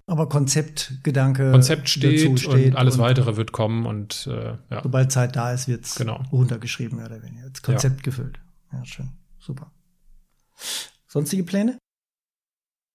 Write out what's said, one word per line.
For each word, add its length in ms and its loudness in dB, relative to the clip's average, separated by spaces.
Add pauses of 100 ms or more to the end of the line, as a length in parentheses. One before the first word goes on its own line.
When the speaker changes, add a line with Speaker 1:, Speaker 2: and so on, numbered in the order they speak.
Speaker 1:
Aber 200 0
Konzeptgedanke 1200 0
Speaker 2:
Konzept 360 6
steht 360 4
Speaker 1:
dazu 140 4
steht 340 4
Speaker 2:
und 40 2
alles 200 4
Speaker 1:
und 60 4
Speaker 2:
Weitere 340 4
wird 160 -4
kommen 340 -2
und, 420 -8
äh, 260 -8 (140)
ja. 140 -8
Speaker 1:
Sobald 300 2
Zeit 240 0
da 160 -2
ist, 160 -6
wird's 260 -6
Speaker 2:
Genau. 380 -6
Speaker 1:
runtergeschrieben, 680 -2
mehr 80 -12
oder 160 -16
weniger. 280 -18
Das 120 -20
Konzept 360 0
Speaker 2:
Ja. 40 -14
Speaker 1:
gefüllt. 380 -8 (320)
Ja, 120 -12
schön. 260 -14 (280)
Super. 320 -14 (1400)
Sonstige 380 -2
Pläne? 340 -2 (1160)